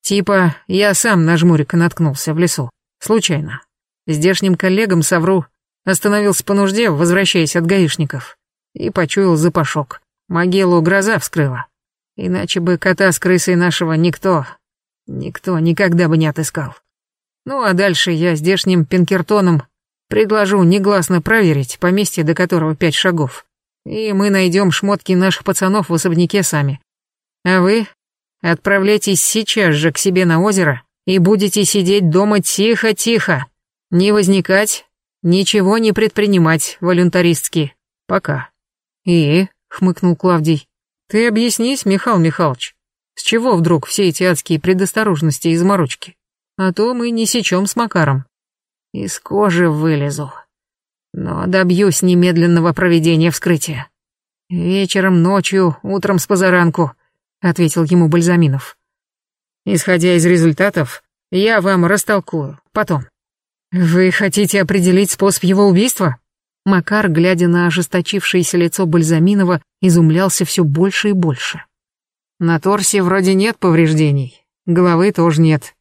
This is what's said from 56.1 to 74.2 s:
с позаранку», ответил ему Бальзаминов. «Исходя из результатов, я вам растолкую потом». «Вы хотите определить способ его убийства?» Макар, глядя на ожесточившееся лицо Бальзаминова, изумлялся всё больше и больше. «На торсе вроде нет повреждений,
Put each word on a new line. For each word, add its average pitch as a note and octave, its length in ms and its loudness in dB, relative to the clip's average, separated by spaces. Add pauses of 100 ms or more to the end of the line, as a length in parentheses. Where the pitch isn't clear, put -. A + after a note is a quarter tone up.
с - 80 -6
позаранку», F3+ 640 2 (500)
ответил E3+ 400 0
ему E3+ 240 4
Бальзаминов. E3 720 0 (880)
«Исходя F3+ 500 0
из E3 100 4
результатов, E3+ 800 0 (280)
я G#3 300 0
вам F3+ 240 2
растолкую F3 760 -2 (120)
потом». F3 340 -4 (680)
«Вы F3+ 400 2
хотите G3 500 0
определить F#3 500 2
способ - 320 0
его G3 240 4
убийства?» F#3 500 0 (480)
Макар, G3 440 0
глядя F3 400 2
на F3 180 2
ожесточившееся F3 880 -2
лицо F3 280 0
Бальзаминова, E3+ 760 2 (200)
изумлялся E3+ 640 2
всё - 180 -2
больше F3 460 0
и G3+ 40 0
больше. E3 500 -4 (760)
«На E3+ 200 0
торсе G3 440 0
вроде F#3+ 300 2
нет G#3 240 0
повреждений, D#3 880 0 (200)